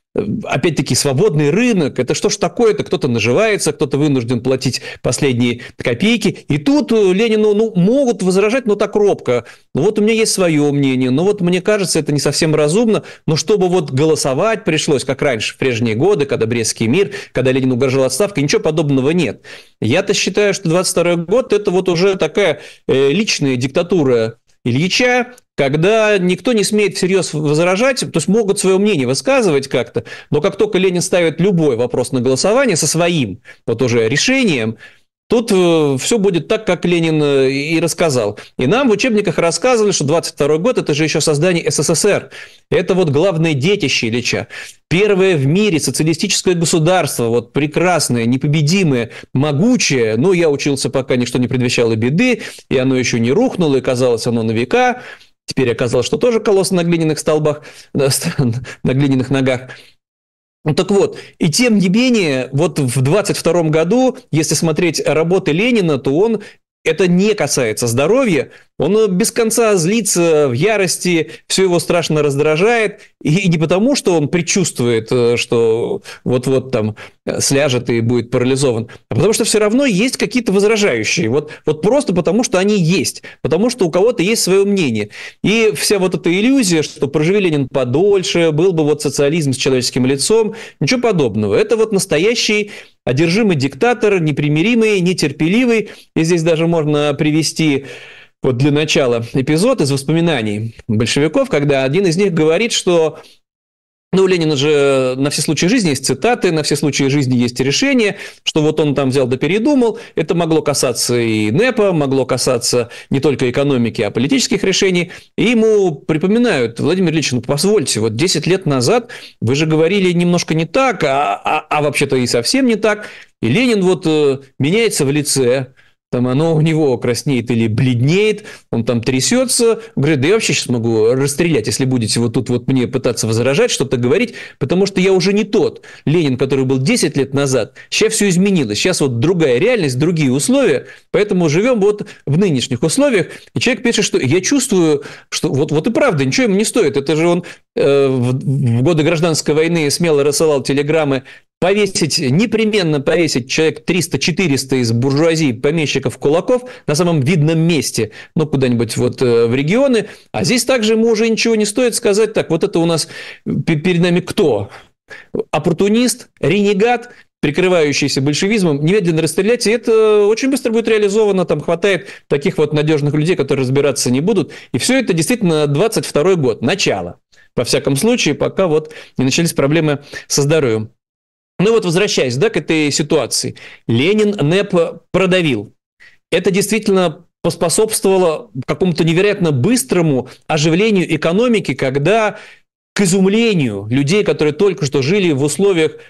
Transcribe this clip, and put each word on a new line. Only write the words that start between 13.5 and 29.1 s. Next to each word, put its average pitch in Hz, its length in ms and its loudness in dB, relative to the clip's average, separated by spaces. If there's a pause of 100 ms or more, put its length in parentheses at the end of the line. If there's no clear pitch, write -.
вот 175 220 0
голосовать 156 760 0
пришлось, 156 400 0
как - 180 -4
раньше, 127 320 -2
в - 20 -20
прежние 120 380 -2
годы, 151 320 2
когда 117 200 0
Брестский 113 420 -2
мир, 190 240 0 (200)
когда 127 180 0
Ленин 131 220 0
угрожал 131 320 0
отставкой, 196 400 -2
ничего 185 160 0
подобного 147 500 0
нет. 160 300 -2 (400)
Я-то 156 320 0
считаю, 202 400 0
что - 160 -4
двадцать 175 240 0
второй 175 240 0
год — 202 380 0
это 202 160 0
вот 180 180 0
уже 185 280 0
такая, 208 440 -2 (260)
э, 139 260 2
личная 151 440 -2
диктатура 131 760 0 (300)
Ильича, 233 680 0 (240)
когда 196 600 2
никто 180 340 0
не 214 100 0
смеет 208 340 0
всерьёз 185 380 -2
возражать, 175 680 0
то 147 140 -6
есть 165 140 -2
могут 196 320 0
своё 190 180 2
мнение 190 300 0
высказывать 160 580 0